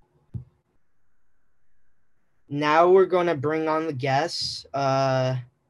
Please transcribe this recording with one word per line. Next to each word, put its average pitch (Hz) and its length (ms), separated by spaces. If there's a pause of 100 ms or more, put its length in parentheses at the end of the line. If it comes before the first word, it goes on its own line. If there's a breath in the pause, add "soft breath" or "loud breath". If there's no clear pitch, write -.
(2500)
now 151 400
we're 185 180
gonna 175 280
bring 156 320
on 160 200
the 156 60
guests. 139 800
Uh, 135 640 (340)